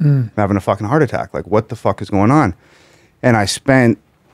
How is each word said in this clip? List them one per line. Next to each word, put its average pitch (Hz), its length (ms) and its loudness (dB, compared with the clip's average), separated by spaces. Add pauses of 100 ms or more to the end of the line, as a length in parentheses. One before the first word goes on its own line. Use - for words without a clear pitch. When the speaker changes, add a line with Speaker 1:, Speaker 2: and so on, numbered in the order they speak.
Speaker 1:
Mm. 143 240 2
Speaker 2:
I'm 107 120 -10
having 101 200 0
a 98 40 0
fucking 104 260 -2
heart 151 160 2
attack. 80 320 -4
Like, 71 120 -8
what 104 220 -2
the 113 80 -10
fuck - 260 -4
is 95 80 -12
going 101 200 2
on?" 135 240 2 (680)
And 123 140 4
I 104 80 0
spent 123 540 0 (360)